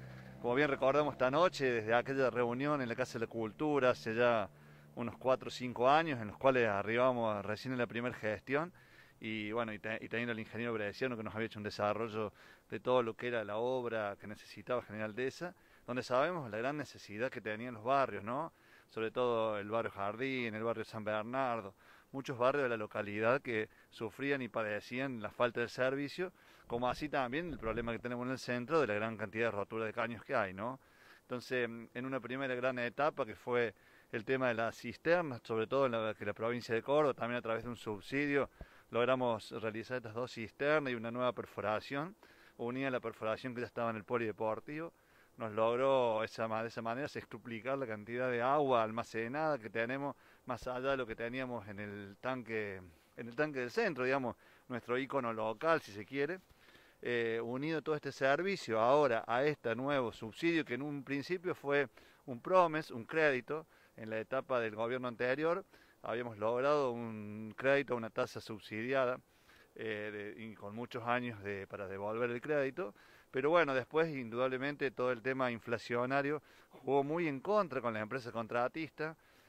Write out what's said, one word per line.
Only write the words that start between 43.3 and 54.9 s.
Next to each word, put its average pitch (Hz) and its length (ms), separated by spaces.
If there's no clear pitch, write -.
que 120 80
ya 113 60
estaba 117 220
en 110 80
el 104 60
polideportivo, 117 920
nos 113 140
logró 117 720
esa 113 240
ma-, 110 140
de 117 80
esa 117 140
manera 120 240
sextuplicar 117 720
la 135 100
cantidad 113 420
de 120 120
agua 131 420
almacenada 117 760
que 110 120
tenemos, 127 460
más 123 220
allá 127 240
de 135 60
lo 127 100
que 110 80
teníamos 120 520
en 101 120
el 101 420
tanque, 110 580
en 120 100
el 120 80
tanque 151 240
del 123 120
centro, 165 340
digamos, 131 300
nuestro 123 280